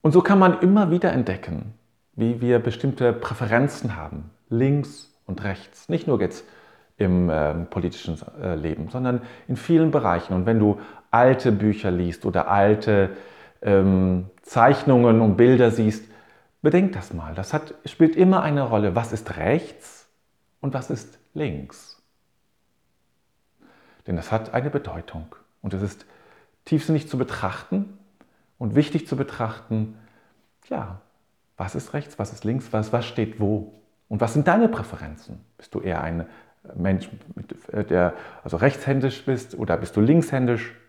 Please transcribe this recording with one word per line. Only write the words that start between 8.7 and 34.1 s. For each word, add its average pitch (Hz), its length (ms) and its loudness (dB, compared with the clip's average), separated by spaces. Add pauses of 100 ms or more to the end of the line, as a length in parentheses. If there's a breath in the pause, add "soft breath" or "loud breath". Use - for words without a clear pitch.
sondern 123 340 -4 (260 loud breath)
in 131 80 -4
vielen 160 340 2
Bereichen. 95 420 0
Und 92 140 0
wenn 113 120 2
du 104 220 4 (300 loud breath)
alte 123 420 4
Bücher 104 380 0
liest 87 340 -4
oder 92 240 0
alte, 101 600 4 (500 loud breath)
ähm, 95 720 2 (120)
Zeichnungen 120 760 4
und 104 160 4
Bilder 120 340 6
siehst, 110 340 -2 (580 soft breath)
bedenk 180 300 2
das - 200 -12
mal. 80 220 -10
Das 95 180 -8
hat, - 220 -6 (100)
spielt 160 320 2
immer 185 260 4
eine 143 200 0
Rolle. 104 340 0
Was 117 160 -2
ist - 240 -10
rechts - 720 -4 (520)
und 139 140 -4
was 127 160 -8
ist - 280 -10 (160)
links? - 680 -10 (2000 soft breath)
Denn 92 100 -4
das 82 160 -6
hat 113 220 -6
eine 131 160 -2
Bedeutung. 85 680 -10 (240)
Und 98 140 -6
es 95 80 -4
ist - 240 -10 (580 soft breath)
tiefsinnig 151 440 -2
zu 131 100 -6
betrachten - 800 -6 (600 soft breath)
und 110 160 -4
wichtig 147 320 0
zu 135 100 -6
betrachten, 110 800 -6 (720 loud breath)
ja, 95 320 -8 (560)
was 95 180 -8
ist 139 200 -10
rechts, - 240 -10
was - 140 -8
ist - 120 -20
links, 127 280 -4
was, 107 200 -2
was 117 140 -2
steht 110 340 -6
wo? 104 400 -2 (280)
Und 104 120 -6